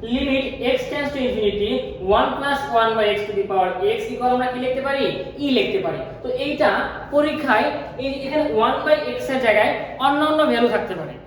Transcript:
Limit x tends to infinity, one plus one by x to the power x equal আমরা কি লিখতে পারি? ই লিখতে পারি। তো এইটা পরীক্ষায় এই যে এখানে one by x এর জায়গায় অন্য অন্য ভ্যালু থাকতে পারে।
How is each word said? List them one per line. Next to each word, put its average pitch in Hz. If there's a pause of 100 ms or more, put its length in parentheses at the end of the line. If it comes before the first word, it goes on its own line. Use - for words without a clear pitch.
(160)
Limit 269 (300)
x 254 (120)
tends 294
to 277 (100)
infinity, 208 (460)
one 262
plus 247 (200)
one 226
by 214 (100)
x -
to 208
the 196
power 185 (260)
x - (140)
equal 247
আমরা 247
কি 247
লিখতে 254
পারি? 277 (400)
ই - (120)
লিখতে -
পারি। - (220)
তো 254 (160)
এইটা 302 (440)
পরীক্ষায় 269 (360)
এই 269
যে 269 (100)
এখানে 294 (220)
one 262
by 302 (200)
x - (140)
এর 262
জায়গায় 214 (340)
অন্য 285 (100)
অন্য 311 (120)
ভ্যালু 240
থাকতে 190
পারে। 151 (120)